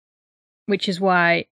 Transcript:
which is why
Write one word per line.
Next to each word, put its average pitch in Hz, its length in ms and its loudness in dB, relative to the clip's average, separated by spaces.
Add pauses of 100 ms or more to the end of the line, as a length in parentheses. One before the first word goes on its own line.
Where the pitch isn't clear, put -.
(680)
which 202 220 -2
is 180 120 -6
why 175 520 2